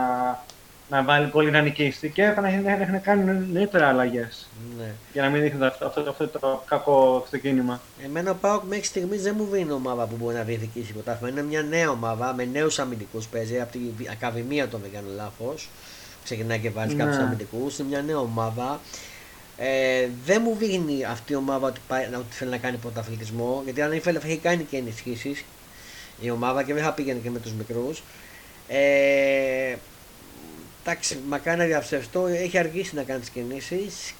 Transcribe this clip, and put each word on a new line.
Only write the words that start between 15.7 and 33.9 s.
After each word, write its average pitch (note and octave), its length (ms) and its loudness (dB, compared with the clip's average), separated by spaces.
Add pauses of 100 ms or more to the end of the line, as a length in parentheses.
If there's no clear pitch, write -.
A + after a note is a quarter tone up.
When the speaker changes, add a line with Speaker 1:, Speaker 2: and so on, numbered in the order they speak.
Speaker 2:
Ξεκινάει A2+ 340 -2
και A2 120 -2
βάζει A2 240 -2
Speaker 1:
Ναι. D3 80 0
Speaker 2:
κάποιους D3 200 2
αμυντικούς, A#2+ 560 -2
είναι C#3 100 -4
μια C#3+ 140 -2
νέα D3+ 160 -2
ομάδα. A#2 600 -2 (800)
Ε, C3 500 2 (160)
δεν G3 200 6
μου A3+ 140 2
δείχνει E3+ 460 2
αυτή A2+ 280 -6
η C#3+ 40 2
ομάδα C3+ 300 0
ότι B2 220 -4
πάει, C3 220 0
να, B2 80 -4
ότι A#2+ 160 -8
θέλει B2+ 160 -4
να B2 60 -2
κάνει B2 200 -4
πρωταθλητισμό, A2+ 880 -4
γιατί C3 180 -2
αν D3+ 100 2
ήθελε D#3+ 260 0
θα D3+ 100 -4
είχε D#3+ 80 0
κάνει E3+ 260 2
και D3 140 -6
ενισχύσεις B2 680 -6 (760)
η A#2+ 100 -4
ομάδα B2 320 0
και C#3 120 -2
δεν D3+ 80 0
θα D3+ 100 2
πήγαινε C3+ 300 -2
και A#2+ 80 -6
με A#2+ 80 -4
τους A2+ 140 -8
μικρούς. A#2+ 500 -4 (680)
Ε, C3+ 1040 4 (1120)
εντάξει, E3 340 -4 (100)
μακάρι C#3+ 300 0
να E3+ 60 4
διαψευστώ, D#3 640 0
έχει F3+ 320 0
αργήσει E3+ 360 0
να C#3+ 80 -2
κάνει C3 180 -4
τις A#2+ 80 -10
κινήσεις C#3 920 -6